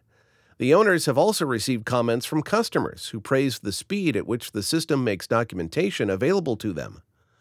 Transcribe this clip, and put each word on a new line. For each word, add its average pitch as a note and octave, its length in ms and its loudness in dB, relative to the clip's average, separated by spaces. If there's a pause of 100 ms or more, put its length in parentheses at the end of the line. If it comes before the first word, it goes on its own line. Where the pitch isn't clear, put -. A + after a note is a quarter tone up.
(580)
The B2+ 160 4
owners F#3+ 320 6
have C3+ 100 2
also F3+ 300 2
received A#2 400 -2
comments A#2 400 0
from D#3 160 -2
customers - 680 -2
who A2 120 -8
praised C3+ 440 0
the G#2 80 -4
speed F#3 420 -2
at G2+ 120 -2
which A#2+ 260 -6
the G#2 100 -4
system D3+ 400 0
makes G#2 240 -2
documentation A2+ 840 -2
available C3+ 460 0
to G#2 160 -4
them. B1 300 -10 (380)